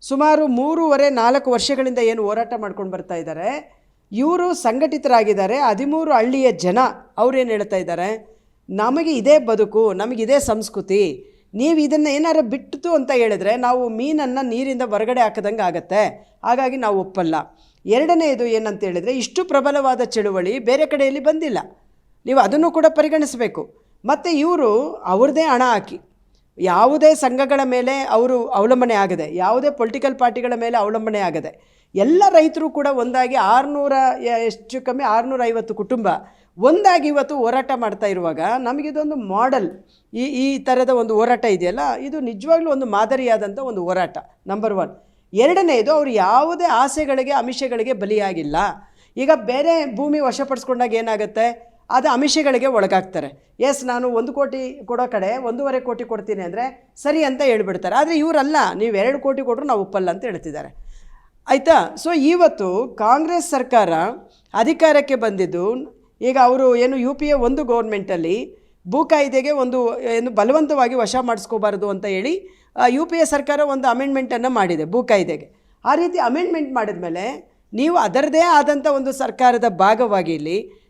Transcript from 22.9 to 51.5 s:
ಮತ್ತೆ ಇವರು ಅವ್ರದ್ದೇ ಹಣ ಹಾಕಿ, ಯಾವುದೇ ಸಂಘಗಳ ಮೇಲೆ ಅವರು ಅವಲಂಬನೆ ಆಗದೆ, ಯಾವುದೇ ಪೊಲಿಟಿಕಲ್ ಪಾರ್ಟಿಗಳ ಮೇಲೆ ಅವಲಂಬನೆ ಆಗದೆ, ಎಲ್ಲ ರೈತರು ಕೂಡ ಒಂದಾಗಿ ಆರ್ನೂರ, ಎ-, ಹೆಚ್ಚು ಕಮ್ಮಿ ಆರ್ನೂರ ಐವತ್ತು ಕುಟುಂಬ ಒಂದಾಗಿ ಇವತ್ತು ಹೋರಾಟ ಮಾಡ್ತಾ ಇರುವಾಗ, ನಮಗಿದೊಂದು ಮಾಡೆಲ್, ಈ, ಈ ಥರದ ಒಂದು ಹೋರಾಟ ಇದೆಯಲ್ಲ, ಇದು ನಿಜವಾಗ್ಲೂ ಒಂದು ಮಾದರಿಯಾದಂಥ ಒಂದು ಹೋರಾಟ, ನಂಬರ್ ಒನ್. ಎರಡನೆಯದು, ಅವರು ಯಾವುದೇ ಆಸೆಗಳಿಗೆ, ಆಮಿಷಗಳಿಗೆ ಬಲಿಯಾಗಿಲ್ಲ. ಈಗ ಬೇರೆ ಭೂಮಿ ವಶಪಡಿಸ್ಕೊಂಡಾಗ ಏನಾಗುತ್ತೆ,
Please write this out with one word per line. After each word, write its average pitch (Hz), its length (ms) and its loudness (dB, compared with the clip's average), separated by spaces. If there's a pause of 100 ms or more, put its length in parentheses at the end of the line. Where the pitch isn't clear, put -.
ಮತ್ತೆ 302 260 -2
ಇವರು 294 600 0
ಅವ್ರದ್ದೇ 247 480 0
ಹಣ 262 240 2
ಹಾಕಿ, 226 340 -2 (580)
ಯಾವುದೇ 254 560 4
ಸಂಘಗಳ 269 500 0
ಮೇಲೆ 254 400 0
ಅವರು 240 440 2
ಅವಲಂಬನೆ 240 460 2
ಆಗದೆ, 175 420 -2
ಯಾವುದೇ 233 340 0
ಪೊಲಿಟಿಕಲ್ 254 460 -2
ಪಾರ್ಟಿಗಳ 247 400 0
ಮೇಲೆ 226 220 -2
ಅವಲಂಬನೆ 214 420 -2
ಆಗದೆ, 160 580 -6 (180)
ಎಲ್ಲ 302 340 4
ರೈತರು 320 400 4
ಕೂಡ 285 220 -2
ಒಂದಾಗಿ 254 440 0
ಆರ್ನೂರ, 277 560 2 (280)
ಎ-, 233 240 -2
ಹೆಚ್ಚು 240 420 -6
ಕಮ್ಮಿ 254 180 -4
ಆರ್ನೂರ 247 400 0
ಐವತ್ತು 226 320 -2
ಕುಟುಂಬ 214 320 -2 (500)
ಒಂದಾಗಿ 330 500 4
ಇವತ್ತು 285 300 0
ಹೋರಾಟ 262 380 0
ಮಾಡ್ತಾ 214 320 -4
ಇರುವಾಗ, 170 320 -2 (200)
ನಮಗಿದೊಂದು 294 560 -4
ಮಾಡೆಲ್, 220 560 0 (420)
ಈ, 240 120 -4
ಈ 269 320 -2
ಥರದ 254 320 2
ಒಂದು 226 260 2
ಹೋರಾಟ 233 300 2
ಇದೆಯಲ್ಲ, 190 340 0 (200)
ಇದು 285 200 -8
ನಿಜವಾಗ್ಲೂ 285 520 0
ಒಂದು 262 140 -2
ಮಾದರಿಯಾದಂಥ 220 720 0
ಒಂದು 226 240 -6
ಹೋರಾಟ, 175 340 -2 (300)
ನಂಬರ್ 208 260 -2
ಒನ್. 180 160 -2 (440)
ಎರಡನೆಯದು, 285 580 4
ಅವರು 294 180 2
ಯಾವುದೇ 254 540 2
ಆಸೆಗಳಿಗೆ, 269 680 0
ಆಮಿಷಗಳಿಗೆ 247 600 -2
ಬಲಿಯಾಗಿಲ್ಲ. 190 640 -2 (640)
ಈಗ 269 180 2
ಬೇರೆ 277 600 0
ಭೂಮಿ 294 240 -2
ವಶಪಡಿಸ್ಕೊಂಡಾಗ 254 720 -2
ಏನಾಗುತ್ತೆ, 226 800 -2 (160)